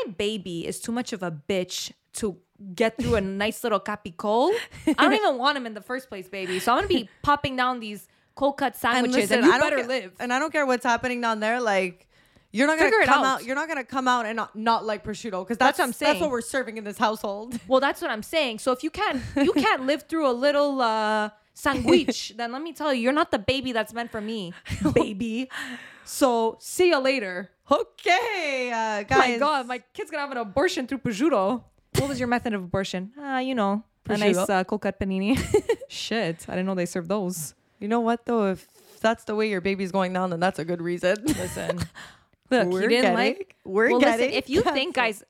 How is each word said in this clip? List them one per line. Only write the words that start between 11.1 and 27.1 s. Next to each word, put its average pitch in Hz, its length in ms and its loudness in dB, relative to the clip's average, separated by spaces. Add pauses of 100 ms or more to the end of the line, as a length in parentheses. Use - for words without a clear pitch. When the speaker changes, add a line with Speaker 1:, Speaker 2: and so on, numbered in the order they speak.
Speaker 2:
down 226 180 0
there. 226 220 0
Like, 190 480 0 (420)
you're 262 160 2
not 320 100 2
gonna 349 120 6
Speaker 1:
Figure 427 140 4
it 269 40 4
Speaker 2:
come 285 160 6
Speaker 1:
out. 262 160 2
Speaker 2:
out. - 60 -12
You're 262 100 -4
not 311 140 -4
gonna 285 160 -4
come 254 240 -2
out 240 160 2
and 220 100 -4
not, 220 220 -6
not 220 260 2
like 214 220 -4
prosciutto, 190 420 -8
'cause 233 80 -2
Speaker 1:
That's 269 220 4
Speaker 2:
that's, - 20 -2
Speaker 1:
what 349 60 4
I'm 247 60 -2
Speaker 2:
that's - 100 -8 (180)
what - 0 -
Speaker 1:
saying. 302 120 0
Speaker 2:
we're 233 100 -2
serving 226 380 -6
in 214 40 -12
this 202 140 -10
household. 220 680 -2
<laughs> 180 60 -20
Speaker 1:
Well, 262 100 6
that's 277 220 0
what 320 100 -2
I'm 214 120 -6
saying. 269 360 -2
So 254 140 0
if 254 100 -8
you 320 60 -2
can't, 339 320 -2 (160)
you 294 160 4
can't 302 320 2
live 294 240 0
through 320 200 0
a 240 60 0
little, 285 460 2
uh, 214 480 0 (280)
sandwich, 262 760 2
Speaker 2:
<laughs> 220 60 -14
Speaker 1:
then 240 120 -6
let 269 100 -8
me 330 120 -10
tell 294 200 0
you, 240 80 0
you're 254 120 2
not 320 180 0
the 269 80 0
baby 254 320 -2
that's 220 220 -2
meant 233 180 -8
for 226 80 -6
me, 208 320 -6 (220)
Speaker 2:
<laughs> 254 200 0
Speaker 1:
baby. 233 560 0 (540)
So 226 560 2
see - 300 2
ya 302 100 4
later. 202 500 -2 (220)